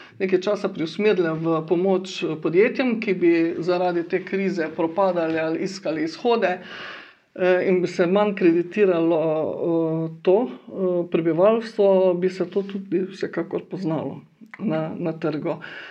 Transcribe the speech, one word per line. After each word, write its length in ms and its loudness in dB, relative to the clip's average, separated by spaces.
nekaj 260 0
časa 300 -2
preusmerile 640 0
v 300 0
pomoč 480 0
podjetjem, 600 2
ki 160 -2
bi 180 4
zaradi 480 0
te 180 -2
krize 480 -2
propadali 680 0
ali 240 -2
iskali 420 -4
izhode, 560 0
eh, 320 2
in 160 4
bi 80 0
se 180 0
manj 280 2
kreditiralo, 840 2
eh, 880 0
to, 200 4
eh, 300 -6
prebivalstvo, 840 2
bi 180 0
se 160 -4
to 180 -2
tudi 440 -4
vsekakor 580 -6
poznalo 560 -6
na, 360 -4
na 200 -6
trgu. 460 -4